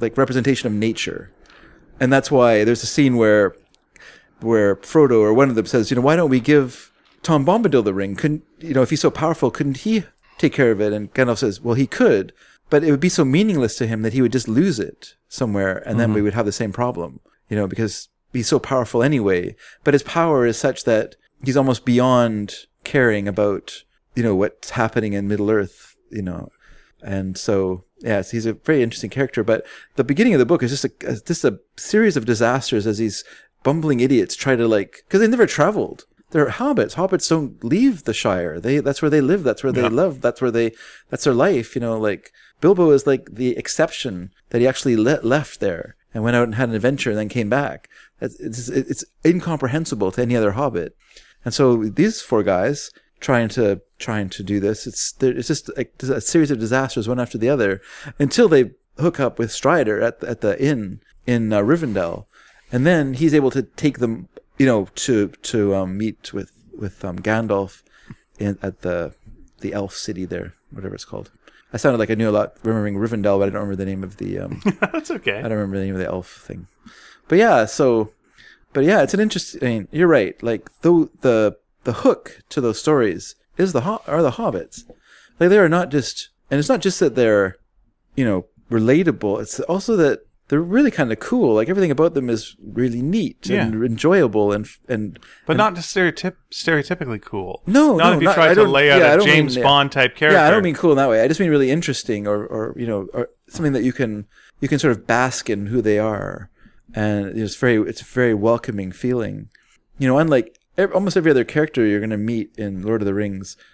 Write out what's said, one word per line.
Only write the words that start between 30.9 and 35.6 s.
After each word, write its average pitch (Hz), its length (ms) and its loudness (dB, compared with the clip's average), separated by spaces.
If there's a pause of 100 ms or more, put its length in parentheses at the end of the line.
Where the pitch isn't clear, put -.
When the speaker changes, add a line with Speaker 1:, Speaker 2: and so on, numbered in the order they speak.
Speaker 1:
a, 127 120 -4
just - 260 -6
a 117 140 0 (160)
series 208 420 2
of 110 80 -4
disasters 117 640 0
as 104 100 -2
these 107 260 -4 (400)
bumbling 147 360 0
idiots 120 360 2
try 135 200 0
to, 117 120 0
like, 104 420 -2
'cause 190 100 2
they 220 80 4
never 233 180 4
traveled. 151 600 -2 (260)